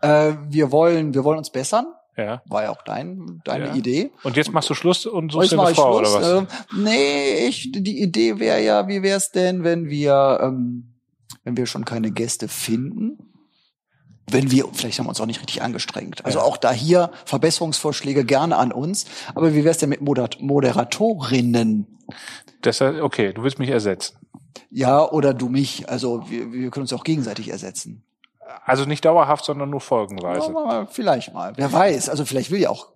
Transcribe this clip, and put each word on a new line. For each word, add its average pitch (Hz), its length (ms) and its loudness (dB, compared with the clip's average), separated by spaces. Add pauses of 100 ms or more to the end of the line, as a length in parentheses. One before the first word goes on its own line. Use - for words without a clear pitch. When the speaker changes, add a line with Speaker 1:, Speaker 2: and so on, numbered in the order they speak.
Speaker 1:
äh, 151 320 4 (160)
wir 147 220 2
wollen, 156 420 4
wir 135 100 0
wollen 151 140 2
uns 151 140 -10
bessern. 208 340 -2 (320)
Speaker 2:
Ja. 113 300 -6
Speaker 1:
War 107 160 -2
ja 110 80 -4
auch 110 120 -10
dein, 165 600 -10
deine 139 240 -4
Speaker 2:
Ja. - 80 -6
Speaker 1:
Idee. 135 360 -2 (120)
Speaker 2:
Und 123 140 -2
jetzt 151 160 0
machst 160 160 0
du 156 40 0
Schluss 175 320 0
und 170 280 -4
suchst 170 180 4
Speaker 1:
Jetzt - 0 -
Speaker 2:
dir 165 60 4
eine 196 80 6
Speaker 1:
mach 170 60 6
ich 165 60 2
Speaker 2:
Frau, 127 220 6
Speaker 1:
Schluss. 107 160 4
Speaker 2:
oder 101 80 4
was? 170 160 4
Speaker 1:
Ähm, 190 80 -2 (360)
nee, 143 640 2
ich, - 260 -4
die 196 280 -4
Idee 117 380 2
wäre - 240 2
ja, 208 240 4
wie 196 160 -2
wär's 196 280 0
denn, 185 340 0
wenn 170 240 0
wir, 139 520 4
ähm, 123 520 -4 (500)
wenn 120 140 -4
wir 127 100 0
schon - 180 -8
keine 113 260 -2
Gäste 113 360 -4
finden, 151 680 -4 (1080)
wenn 135 220 2
wir, 131 240 4
vielleicht - 240 -6
haben 117 80 -4
wir - 40 -6
uns - 120 -6
auch 110 60 -2
nicht 113 140 -8
richtig - 200 -8
angestrengt. - 640 -8
Also - 140 0
Speaker 2:
Ja. - 60 2
Speaker 1:
auch 135 120 2
da 120 140 2
hier 170 400 4 (140)
Verbesserungsvorschläge 143 1000 0
gerne 139 320 2
an 120 140 2
uns. 160 340 -4 (300)
Aber 160 180 4
wie 147 120 4
wär's 160 120 4
denn 147 120 0
mit 139 120 -2
Moder-, 127 280 0 (100)
Moderatorinnen? 123 1500 0 (720)
Speaker 2:
Das 120 200 2
heißt, 143 200 2
okay, 110 320 0
du 113 100 -8
willst 135 160 -2
mich 131 100 -2
ersetzen. 104 480 -2 (520)
Speaker 1:
Ja, 135 400 4
oder 143 240 2
du 123 160 -4
mich. 135 400 -2
Also 120 400 -4
wir, 113 220 -8
wir 127 200 -6
können 139 120 -6
uns 131 100 -6
auch 120 100 -8
gegenseitig 117 460 -4
ersetzen. 101 540 -12 (600)
Speaker 2:
Also 135 200 2
nicht 147 200 -2
dauerhaft, 156 400 4
sondern 143 240 -4
nur 139 120 -6
folgenweise. 92 680 -2
Speaker 1:
Ja, - 60 -6
mal, 233 340 -4
vielleicht 170 460 -2
mal. 90 220 -10
Wer 135 160 -2
weiß, 160 380 2
also 143 160 -4
vielleicht 131 260 -4
will 196 100 -2
ja - 80 2
auch - 260 -6